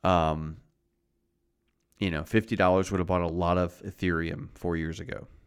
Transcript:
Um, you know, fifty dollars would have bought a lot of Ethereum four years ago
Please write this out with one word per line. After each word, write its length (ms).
Um, 540
you 140
know, 120
fifty 320
dollars 360
would 80
have 80
bought 140
a 60
lot 300
of 240
Ethereum 720
four 240
years 220
ago 260